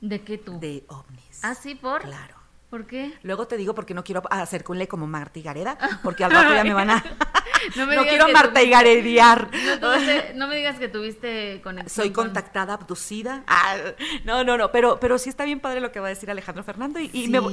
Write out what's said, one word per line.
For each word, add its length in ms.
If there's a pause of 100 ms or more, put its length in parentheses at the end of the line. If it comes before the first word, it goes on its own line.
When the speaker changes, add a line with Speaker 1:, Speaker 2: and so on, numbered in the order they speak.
Speaker 1:
¿De 220
qué 160
tú? 220
Speaker 2:
De 280
ovnis. 540
Speaker 1:
¿Ah, 120
sí? 200
¿Por? 280
Speaker 2:
Claro. 340 (340)
Speaker 1:
¿Por 160
qué? 360
Speaker 2:
Luego 240
te 100
digo 180
porque 200
no 100
quiero 260
hacer 320
cunle 260
como 180
Marta 320
y 40
Gareda, 360
Speaker 1:
<laughs> 240
Speaker 2:
porque 220
al 60
rato 240
ya 100
me 100
van 160
a 180
Speaker 1:
<laughs> 680
No 100
me 100
Speaker 2:
no 60
Speaker 1:
digas 60
Speaker 2:
quiero 180
Speaker 1:
que 80
Speaker 2:
Marta 280
y 40
Speaker 1:
tuviste 40
Speaker 2:
Garedear. 800 (320)
Speaker 1:
No, 0 (140)
tuviste, 400
no 140
me 80
digas 220
que 100
tuviste 760
conexión 320 (100)
Speaker 2:
Soy 80
Speaker 1:
con 140
Speaker 2:
contactada, 480
abducida. 720
Ah, 280 (500)
no, 200
no, 140
no, 120
pero, 300
pero 180
sí 120
está 140
bien 160
padre 200
lo 120
que 80
va 60
a 40
decir 200
Alejandro 320
Fernando 380
y, 120
y 160
me, 120
Speaker 1:
Sí. 120